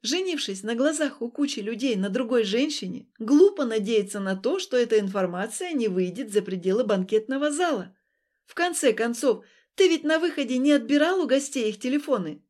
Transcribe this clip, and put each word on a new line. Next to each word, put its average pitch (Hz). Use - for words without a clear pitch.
«Женившись 285
на 226
глазах 294
у 240
кучи 277
людей 220
на 196
другой 233
женщине, 233
глупо 294
надеяться 214
на 190
то, 269
что -
эта 233
информация 202
не 240
выйдет 185
за 202
пределы 190
банкетного 220
зала. 294
В -
конце 330
концов, 233
ты 381
ведь 330
на 311
выходе 285
не 277
отбирал 294
у 302
гостей 262
их 202
телефоны?» 254